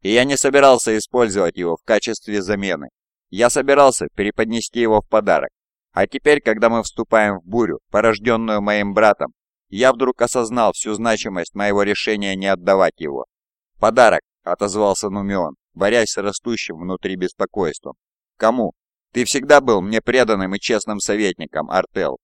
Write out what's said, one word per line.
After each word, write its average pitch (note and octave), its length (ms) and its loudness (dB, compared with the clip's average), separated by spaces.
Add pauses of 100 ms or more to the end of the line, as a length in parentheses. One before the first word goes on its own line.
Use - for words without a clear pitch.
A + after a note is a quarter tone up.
«И G2 100 -4
я A#2+ 140 4
не C#3 100 -2
собирался C3+ 600 4
использовать G2+ 580 0
его E2+ 220 -4
в - 80 -20
качестве G#2 560 -2
замены. F#2 480 -4 (400)
Я A2+ 200 2
собирался C#3 680 4
преподнести A2+ 640 -4
его A2 200 2
в - 60 -20
подарок. G2 420 0 (420)
А F#2+ 160 -2
теперь, D3 340 0
когда A2+ 280 2
мы A#2 120 0
вступаем G#2+ 580 -2
в E2+ 60 -20
бурю, F#2+ 340 -2 (120)
порождённую A2 680 0
моим G2+ 340 -2
братом, G#2 360 2 (380)
я C3 240 2
вдруг B2 300 -2
осознал A#2 500 0
всю - 220 -8
значимость G#2 580 -4
моего G2+ 300 0
решения G2+ 520 -2
не F#2+ 120 -6
отдавать F#2+ 520 0
его». C#2 260 -8 (540)
«Подарок», — A2 420 4 (220)
отозвался G2+ 680 -2
Нумион, G2 460 -4 (180)
борясь G#2+ 380 0
с - 60 -6
растущим G2+ 600 -8
внутри F#2 360 -8
беспокойством. F2+ 800 -6 (440)
«Кому?» A2 360 0 (380)
«Ты A#2+ 140 -2
всегда C#3+ 360 4
был A#2 200 2
мне G#2+ 200 -2
преданным G#2+ 540 0
и G2+ 40 -8
честным G#2+ 400 -4
советником, F#2 720 -4
Артел. F2 540 -2